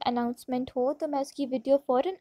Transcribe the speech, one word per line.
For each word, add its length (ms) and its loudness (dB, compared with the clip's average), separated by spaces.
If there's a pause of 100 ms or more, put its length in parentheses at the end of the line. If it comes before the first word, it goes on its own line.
अनाउंसमेंट 680 -2
हो, 180 0
तो 140 -8
मैं 140 0
उसकी 240 -4
वीडियो 340 2
फ़ौरन 420 0